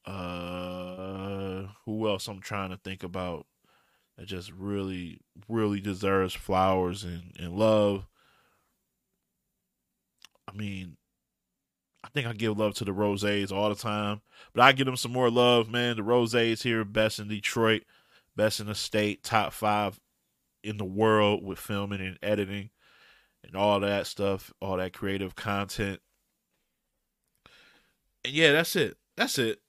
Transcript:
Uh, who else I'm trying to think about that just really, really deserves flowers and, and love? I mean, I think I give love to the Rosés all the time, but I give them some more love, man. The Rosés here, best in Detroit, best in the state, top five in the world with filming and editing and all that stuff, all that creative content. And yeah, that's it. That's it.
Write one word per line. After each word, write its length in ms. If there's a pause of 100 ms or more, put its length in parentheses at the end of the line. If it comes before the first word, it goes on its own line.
Uh, 1600 (180)
who 200
else 220
I'm 120
trying 280
to 80
think 260
about 440 (720)
that 80
just 260
really, 680 (280)
really 320
deserves 540
flowers 680
and, 360
and 180
love? 500 (2500)
I 60
mean, 460 (1040)
I 40
think 180
I 80
give 240
love 160
to 100
the 80
Rosés 580
all 200
the 40
time, 460 (320)
but 100
I 100
give 120
them 120
some 160
more 180
love, 400
man. 260
The 60
Rosés 600
here, 220
best 360
in 80
Detroit, 560 (520)
best 240
in 60
the 80
state, 500
top 300
five 440 (640)
in 140
the 80
world 580
with 160
filming 420
and 220
editing 480 (720)
and 120
all 240
that 260
stuff, 540
all 160
that 160
creative 440
content. 640 (2250)
And 100
yeah, 180
that's 240
it. 200 (200)
That's 220
it. 300